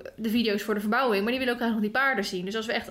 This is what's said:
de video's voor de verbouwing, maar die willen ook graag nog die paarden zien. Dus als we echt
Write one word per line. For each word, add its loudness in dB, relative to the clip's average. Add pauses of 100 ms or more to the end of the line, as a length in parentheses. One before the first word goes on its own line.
(160)
de -4
video's 2
voor -2
de 0
verbouwing, 2
maar 0
die 0
willen 0
ook -6
graag 2
nog 0
die 0
paarden 2
zien. -4
Dus -4
als -4
we -2
echt -4